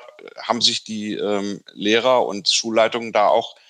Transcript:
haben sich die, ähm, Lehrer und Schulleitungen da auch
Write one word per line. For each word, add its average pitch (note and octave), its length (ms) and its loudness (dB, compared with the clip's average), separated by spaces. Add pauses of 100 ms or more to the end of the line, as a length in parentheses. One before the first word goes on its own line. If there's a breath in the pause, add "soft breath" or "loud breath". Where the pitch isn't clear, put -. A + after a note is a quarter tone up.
(380)
haben A2+ 240 -4
sich B2 220 0
die, G#2+ 280 -6
ähm, G2+ 500 -4 (120)
Lehrer A2+ 500 2
und F#2+ 240 -6
Schulleitungen A2+ 640 0
da G2+ 160 4
auch A2 280 0 (140 soft breath)